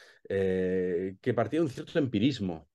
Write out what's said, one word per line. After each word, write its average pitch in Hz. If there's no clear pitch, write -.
Eh, 92
que 123
partía 117
de 170
un 131
cierto 151
empirismo 107